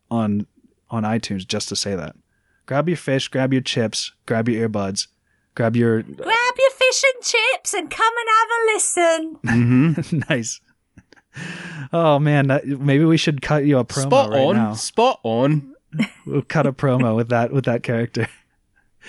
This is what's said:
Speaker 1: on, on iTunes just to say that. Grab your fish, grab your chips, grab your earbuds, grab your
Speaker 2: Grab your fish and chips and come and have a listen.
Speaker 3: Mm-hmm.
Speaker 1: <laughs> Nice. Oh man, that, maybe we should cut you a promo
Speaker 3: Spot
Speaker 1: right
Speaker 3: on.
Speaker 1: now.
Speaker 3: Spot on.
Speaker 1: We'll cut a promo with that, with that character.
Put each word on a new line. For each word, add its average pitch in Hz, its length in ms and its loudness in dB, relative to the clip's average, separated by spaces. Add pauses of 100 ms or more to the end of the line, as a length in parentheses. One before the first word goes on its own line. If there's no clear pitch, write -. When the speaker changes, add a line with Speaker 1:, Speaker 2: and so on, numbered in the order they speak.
(120)
Speaker 1:
on, 104 340 -2 (460)
on 113 100 -4
iTunes 107 460 -4
just 104 220 -6
to 101 60 -6
say 101 200 -4
that. 78 200 -10 (520)
Grab 143 200 -2
your 170 100 -2
fish, 135 300 -2
grab 131 240 -2
your 131 120 0
chips, - 480 -4 (160)
grab 113 200 -2
your 113 220 -2
earbuds, 98 380 -6 (480)
grab 113 200 0
your 117 280 2
Speaker 2:
Grab 69 160 -16 (400)
your 539 180 6
fish 508 260 2 (120)
and 480 80 -20
chips 466 500 -2
and 294 160 -4
come 453 300 0
and 453 180 -6
have 453 140 2
a 453 220 0
listen. 330 600 0 (120)
Speaker 3:
Mm-hmm. 127 800 2
Speaker 1:
<laughs> - 40 -20
Nice. 120 320 -4 (1300)
Oh 160 260 4
man, 147 280 4
that, 135 200 2
maybe 143 380 4
we 165 100 6
should 147 260 0
cut 147 220 0
you 143 140 4
a 120 80 2
promo - 180 -6
Speaker 3:
Spot 240 280 4
Speaker 1:
right 135 100 2
Speaker 3:
on. 165 140 2
Speaker 1:
now. 220 180 0
Speaker 3:
Spot 226 500 0
on. 139 500 0 (520)
Speaker 1:
We'll 139 160 -2
cut 147 260 0
a 131 60 0
promo 127 420 0
with 117 140 0
that, 120 240 0
with 135 120 0
that 120 180 0
character. 117 440 -2 (800)